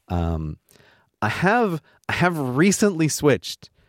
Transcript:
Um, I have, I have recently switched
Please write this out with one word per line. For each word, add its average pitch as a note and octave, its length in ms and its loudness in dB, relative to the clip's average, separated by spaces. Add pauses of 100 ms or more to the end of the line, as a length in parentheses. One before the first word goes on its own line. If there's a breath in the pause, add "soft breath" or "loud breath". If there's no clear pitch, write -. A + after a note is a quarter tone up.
Um, E2 500 -4 (640 soft breath)
I G#2 60 0
have, G3 520 0 (280 soft breath)
I - 60 -2
have F3 220 0 (200)
recently F3+ 500 2
switched - 640 -2 (180)